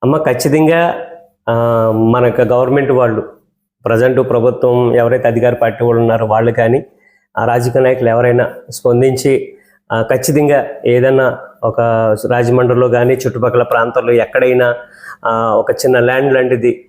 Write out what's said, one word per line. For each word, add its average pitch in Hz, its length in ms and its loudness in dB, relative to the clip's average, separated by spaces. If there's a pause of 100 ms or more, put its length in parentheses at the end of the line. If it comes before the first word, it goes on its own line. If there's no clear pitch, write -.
అమ్మ, 135 140 0
ఖచ్చితంగా, 156 760 0 (540)
ఆ, 117 60 0 (400)
మనకు 113 460 2
గవర్నమెంట్ 127 500 0
వాళ్ళు, 117 320 0 (640)
ప్రజెంట్ 123 360 0
ప్రభుత్వం 123 760 0
ఎవరైతే 120 340 0
అధికార 117 260 0
పార్టీ 117 300 -2
వాళ్ళు 117 160 2
ఉన్నారో 113 260 0
వాళ్ళు 110 260 0
కానీ, 117 320 0 (540)
ఆ, 110 60 -2
రాజకీయ 120 380 0
నాయకులు 127 260 2
ఎవరైనా 120 420 0 (200)
స్పందించి, 131 840 0 (400)
ఆ, 113 100 -2
ఖచ్చితంగా 139 640 0 (200)
ఏదైనా 123 520 2 (260)
ఒక 113 160 -2 (500)
రాజమండ్రిలో 123 580 0
కానీ 120 260 2
చుట్టుపక్కల 123 480 -2
ప్రాంతాల్లో 120 500 -2
ఎక్కడైనా, 123 640 2 (520)
ఆ, 113 280 0
ఒక 107 160 0
చిన్న 127 280 0
ల్యాండ్ 131 360 0
లాంటిది 123 540 0